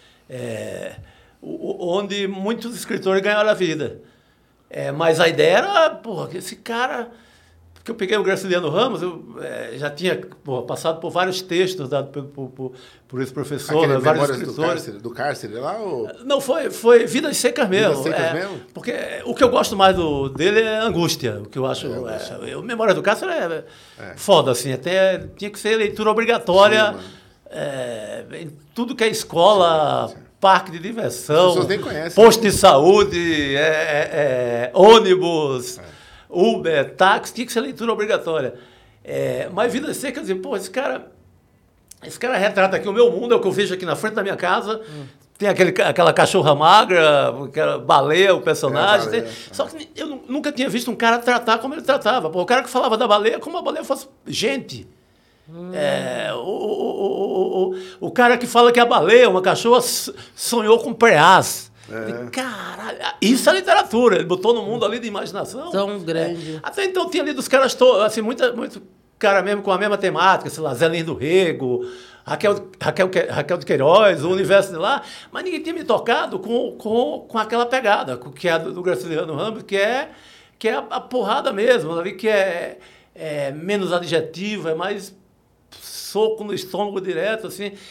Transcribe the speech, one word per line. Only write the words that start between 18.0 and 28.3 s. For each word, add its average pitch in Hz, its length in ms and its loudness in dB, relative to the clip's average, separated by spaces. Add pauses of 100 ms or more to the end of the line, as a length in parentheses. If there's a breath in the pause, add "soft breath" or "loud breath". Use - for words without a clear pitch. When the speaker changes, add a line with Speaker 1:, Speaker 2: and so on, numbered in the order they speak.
Speaker 2:
Vidas 156 180 -2
Secas 165 60 0
Speaker 1:
É, 165 80 -2
Speaker 2:
mesmo? 185 260 -8 (140)
Speaker 1:
porque 185 180 -8 (320)
o 240 100 -6
que - 80 0
eu 254 60 8
gosto - 260 0
mais 190 220 6
do, 143 320 -2
dele 170 320 0
é 220 200 -2
Angústia, 160 600 -2
o 104 60 -16
que - 100 -10
eu 131 60 -2
acho, 127 220 -6
Speaker 2:
É, 131 100 -6
Angústia. 110 460 -10
Speaker 1:
é, 123 100 -12
eu, 143 100 -10
Memórias 220 320 0
do 156 80 -2
Cárcere 220 300 0
é 175 320 -6 (340 loud breath)
Speaker 2:
É. 98 180 -18
Speaker 1:
foda, 147 340 4
assim, 131 200 -2
até 180 460 0 (220)
tinha 208 120 -10
que - 80 -16
ser 214 180 0
leitura 214 340 0
obrigatória, 214 800 4
Speaker 2:
Sim, 208 40 -4
mano. 190 120 -14 (460 loud breath)
Speaker 1:
é, 120 760 -8 (180)